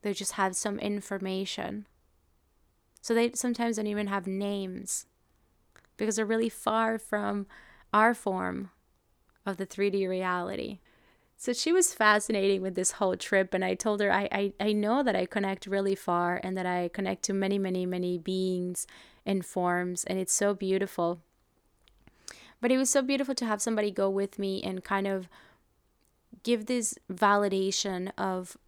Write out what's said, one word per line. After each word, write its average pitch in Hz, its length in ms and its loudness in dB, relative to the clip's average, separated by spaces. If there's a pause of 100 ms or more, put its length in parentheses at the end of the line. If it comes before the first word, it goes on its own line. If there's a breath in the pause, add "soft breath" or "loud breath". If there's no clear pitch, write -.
They 208 100 -2
just 190 200 -6
have 190 240 0
some 208 220 -2
information. 196 1080 -4 (1120)
So - 140 -2
they 233 180 2
sometimes 233 440 -2
don't 214 100 -2
even 208 220 -2
have 196 180 -2
names 196 800 -4 (920)
because 214 200 -2
they're 220 100 0
really 226 240 0
far 220 480 0
from 202 480 -4 (460 loud breath)
our 220 220 8
form 185 560 -4 (760)
of 196 100 -4
the 190 80 -4
three 196 260 0
D 190 160 0
reality. 185 720 -2 (560 soft breath)
So - 160 -2
she 311 200 0
was 359 200 6
fascinating 208 680 4
with 185 120 -4
this 180 180 0
whole 190 240 0
trip, 190 360 2
and 185 120 2
I 185 100 2
told 208 260 -2
her, 202 120 2
"I, 196 180 2
I, 202 300 0
I 214 120 2
know 214 300 2
that 233 140 2
I 185 100 0
connect 196 400 -4
really 196 280 0
far 175 480 0
and 185 140 -4
that 185 80 -4
I 180 240 0
connect 190 360 -4
to - 100 -2
many, 196 240 2
many, 185 280 0
many 180 320 -2
beings 185 680 -2 (400 loud breath)
and 196 180 0
forms, 180 600 0
and 185 140 -2
it's 185 140 -2
so 202 220 2
beautiful." 190 680 0 (1400 loud breath)
But 240 100 2
it 262 80 6
was 262 100 4
so 277 140 4
beautiful 269 320 2
to 247 120 -2
have 214 140 0
somebody 214 300 0
go 196 180 2
with 196 300 -2
me 196 240 -2
and 185 220 -4
kind 196 220 0
of 190 220 -2 (1120 loud breath)
give 226 240 0
this 240 320 -2 (140)
validation 196 1040 2
of 185 400 -4 (120)